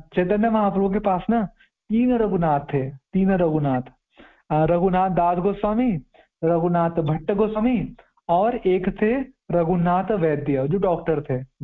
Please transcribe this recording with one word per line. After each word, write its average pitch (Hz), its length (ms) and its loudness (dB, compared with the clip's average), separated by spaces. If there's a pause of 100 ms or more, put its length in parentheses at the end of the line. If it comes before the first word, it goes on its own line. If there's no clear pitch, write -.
(160)
चैतन्य 208 340 2
महाप्रभु 196 400 2
के 202 100 0
पास 190 300 0
ना 220 160 2 (440)
तीन 247 240 2
रघुनाथ 180 460 0
थे, 135 300 -4
तीन 190 420 -2
रघुनाथ, 156 500 0 (680)
अ, 156 140 2
रघुनाथ 180 440 2
दास 175 280 0
गोस्वामी, 208 580 -2 (480)
रघुनाथ 170 460 2
भट्ट 160 420 -2
गोस्वामी 214 640 0 (340)
और 202 260 2
एक 190 460 -2
थे 233 200 0 (300)
रघुनाथ 175 600 0
वैद्य, 147 560 0
जो 175 100 0
doctor 170 440 0
थे, 131 220 -4 (200)